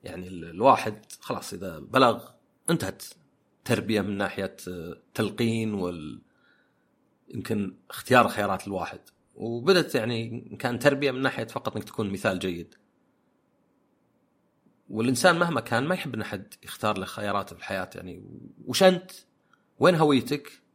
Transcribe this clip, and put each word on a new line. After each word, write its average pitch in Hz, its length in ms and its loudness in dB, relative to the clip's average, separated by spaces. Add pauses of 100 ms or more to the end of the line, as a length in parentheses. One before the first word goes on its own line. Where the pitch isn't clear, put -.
يعني 90 240 -12
ال-، 87 160 -12
الواحد 104 600 4 (160)
خلاص - 320 -8
إذا 90 260 -10
بلغ 120 500 4 (420)
انتهت 123 340 -2 (600)
تربية 107 360 2
من 98 180 -4
ناحية، 98 380 -4 (120)
آه، 87 280 -12 (180)
تلقين 113 600 0
وال-، 87 460 -6 (1080)
يمكن 104 480 -4 (140)
اختيار 123 380 4
خيارات 98 380 -2
الواحد، 92 340 -6 (340)
وبدت 131 600 2
يعني 117 580 -2
إن - 40 -14
كان 120 220 -4
تربية 139 320 2
من 127 120 -4
ناحية 117 240 -2
فقط - 300 -6
إنك 104 80 -6
تكون 101 260 -4
مثال 98 280 0
جيد". 85 360 -6 (2250)
والإنسان 127 480 4
مهما 165 220 0
كان 120 240 0
ما 180 100 -2
يحب 131 200 -6
إن 110 60 -6
أحد - 420 -8
يختار 104 360 -4
له 92 80 -6
خياراته 101 480 -4
في - 60 -20
الحياة، 95 340 -6
يعني، 90 300 -14 (420)
وش 135 160 0
أنت؟ 185 280 6 (680)
وين 175 160 6
هويتك؟ 147 680 2 (120)